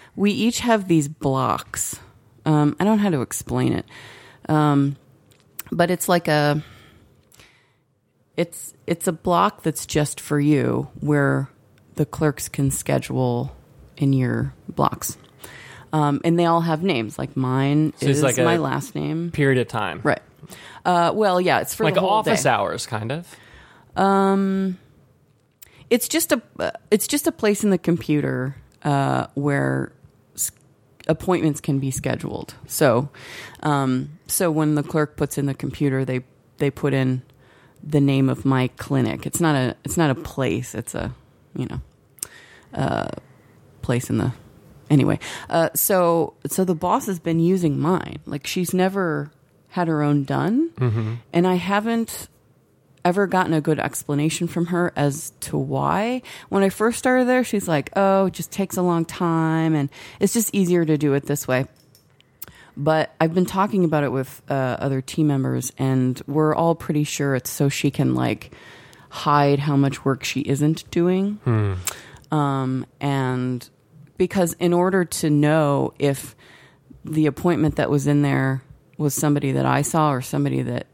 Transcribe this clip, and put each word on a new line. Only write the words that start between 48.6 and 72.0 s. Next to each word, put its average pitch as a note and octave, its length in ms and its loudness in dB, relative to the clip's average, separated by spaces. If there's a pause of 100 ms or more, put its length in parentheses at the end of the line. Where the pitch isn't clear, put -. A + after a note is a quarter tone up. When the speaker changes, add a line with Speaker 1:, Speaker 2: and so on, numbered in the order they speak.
Speaker 1:
never F#3 580 0 (380)
had F3 180 -2
her D3+ 140 0
own D3 220 2
done. F#3 540 0
Speaker 2:
Mm-hmm. A2+ 360 -2 (200)
Speaker 1:
And F3 140 2
I F#3 80 2
haven't G#3 720 -2 (760)
ever F#3 240 2
gotten F#3 260 0
a D#3 80 2
good D3+ 160 0
explanation D3+ 720 -2
from E3+ 200 -2
her F3 280 0
as C#3+ 340 -2 (120)
to - 160 -8
why. D3+ 640 -2 (280)
When G3 140 2
I G3 60 4
first A3 280 0
started B3+ 300 2
there, B3+ 160 2
she's G3+ 240 -2
like, D3+ 280 0
"Oh, G3 320 4
it E3+ 60 -2
just - 180 -10
takes G3 260 -4
a F#3 40 0
long E3+ 240 2
time, D#3+ 720 0
and C#3 160 0 (280)
it's G3 140 0
just A3 220 -2
easier F3 300 4
to D3+ 120 2
do C#3+ 160 2
it C#3 140 0
this C#3+ 200 -4
way." B2+ 180 0 (1120)
But D#3 440 0
I've D#3+ 140 2
been F#3 100 4
talking F#3+ 380 0
about D3+ 200 2
it B2+ 80 -2
with, C3 380 -6
uh, C3 300 -2
other C3+ 220 -2
team D#3 260 -2
members, C3 500 0
and C3 480 0
we're D#3 300 2
all E3 180 2
pretty D3+ 300 -2
sure C#3 320 -2
it's - 140 -4
so C#3 200 0
she C#3 220 0
can, B2+ 240 0
like, B2 360 -4 (580)
hide C#3+ 500 2
how D3 160 0
much C#3 280 2
work C3+ 200 -2
she - 180 -4
isn't D3 480 -2
doing. F#3 440 0 (100)
Speaker 2:
Hmm. G#2+ 300 0 (640)